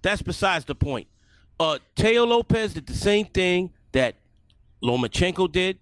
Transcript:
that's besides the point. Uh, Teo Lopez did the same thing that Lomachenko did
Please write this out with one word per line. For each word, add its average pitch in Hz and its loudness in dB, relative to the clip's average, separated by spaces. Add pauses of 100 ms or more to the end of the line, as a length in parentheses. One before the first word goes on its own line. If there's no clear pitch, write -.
that's 196 -2
besides 180 -2
the 139 -8
point. 131 -4 (540)
Uh, 156 0 (180)
Teo 233 4
Lopez 226 0
did 156 -10
the - -10
same 208 2
thing 180 0 (220)
that 127 0 (680)
Lomachenko 151 0
did 185 -2